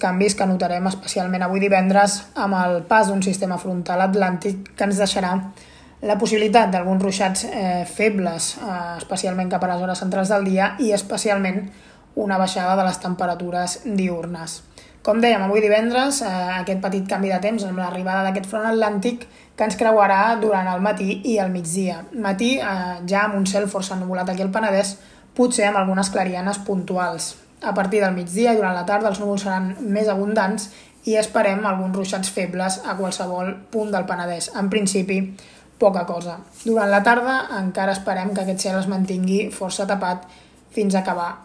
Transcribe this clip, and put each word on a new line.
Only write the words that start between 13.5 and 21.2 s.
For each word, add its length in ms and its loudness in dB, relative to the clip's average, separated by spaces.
diürnes. 760 -4
Com 160 4
dèiem, 240 4
avui 160 4
divendres, 640 2
eh, 20 -4
aquest 220 -2
petit 260 -2
canvi 220 -2
de 100 0
temps 240 0
amb 140 -4
l'arribada 480 -2
d'aquest 240 -2
front 160 -4
atlàntic 640 0
que 80 0
ens 140 -2
creuarà 640 6
durant 260 2
el 140 -2
matí 420 0